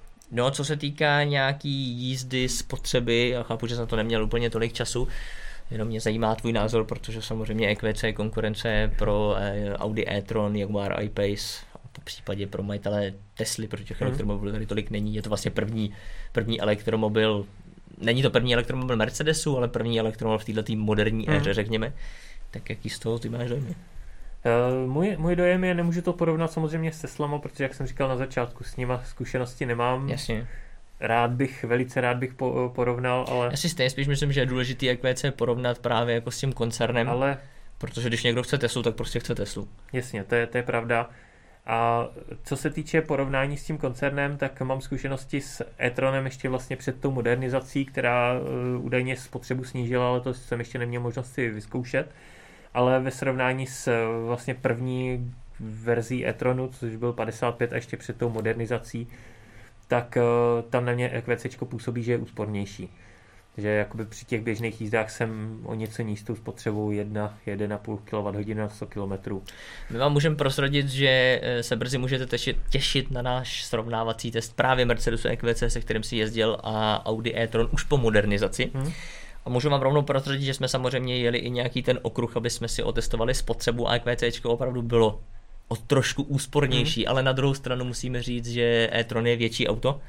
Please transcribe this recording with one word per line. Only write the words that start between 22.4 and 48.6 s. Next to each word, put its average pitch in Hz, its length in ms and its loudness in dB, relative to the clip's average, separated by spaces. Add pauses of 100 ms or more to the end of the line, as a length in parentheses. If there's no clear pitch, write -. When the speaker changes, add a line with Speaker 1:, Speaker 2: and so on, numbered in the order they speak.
Speaker 1:
Tak - 180 -10
jaký 110 200 -8
z - 100 -8
toho 117 200 -2
ty 113 100 -6
máš 120 200 -4
dojmy? 131 260 -2 (720)
Speaker 2:
Eh, 127 400 4
můj, 151 300 2
můj 165 180 2
dojem 180 280 6
je, 180 100 4
nemůžu 170 280 2
to 175 120 2
porovnat 165 380 2
samozřejmě 160 400 0
s - 100 -10
Teslama, 147 380 -2
protože, 143 240 -6
jak 131 100 0
jsem 135 140 -4
říkal 135 220 0
na 131 60 0
začátku, 127 480 -2
s - 140 -8
nima 123 280 0
zkušenosti 123 600 -4
nemám. 127 440 2
Speaker 1:
Jasně. 117 380 -2 (520)
Speaker 2:
Rád 117 320 6
bych, 131 320 0
velice 127 380 2
rád 123 160 4
bych 127 160 -2
po-, 127 420 0
porovnal, 123 540 2
ale 123 220 2
Speaker 1:
Já 120 60 0
si 170 120 0
stejně 131 200 2
spíš 139 180 0
myslím, 143 240 4
že 139 80 2
je 127 60 4
důležitý 127 440 0
E 123 60 4
Q 127 200 2
C 139 160 0
porovnat 123 480 0
právě 120 360 2
jako 117 160 -2
s - 80 -6
tím 135 140 0
koncernem, 117 560 2
Speaker 2:
Ale 131 280 2 (400)
Speaker 1:
protože - 300 -4
když 113 160 0
někdo 120 200 4
chce 143 140 0
Teslu, 123 260 0
tak 113 120 2
prostě 120 240 -2
chce 117 160 -2
Teslu. 104 320 -6 (260)
Speaker 2:
Jasně, 120 300 -4
to 120 120 0
je, 120 120 4
to 127 100 -4
je 123 60 2
pravda. 120 460 0 (560)
A 117 420 2 (360)
co 139 140 -2
se 156 120 -2
týče 156 320 0
porovnání 139 560 0
s - 80 -14
tím 156 120 -2
koncernem, 143 600 0
tak 135 240 -4
mám 131 200 -2
zkušenosti 135 600 -4
s - 240 -8 (140)
e-tronem 131 460 2
ještě 131 240 -4
vlastně 127 260 -4
před - 260 -6
tou 139 100 2
modernizací, 127 760 0
která, 123 480 2
eh, 123 440 -2